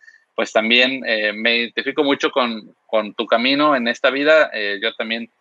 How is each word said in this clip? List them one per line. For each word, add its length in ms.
Pues 160
también, 560
eh, 260
me 240
identifico 460
mucho 260
con, 460
con 300
tu 100
camino 500
en 120
esta 240
vida. 420
Eh, 260
yo 140
también, 480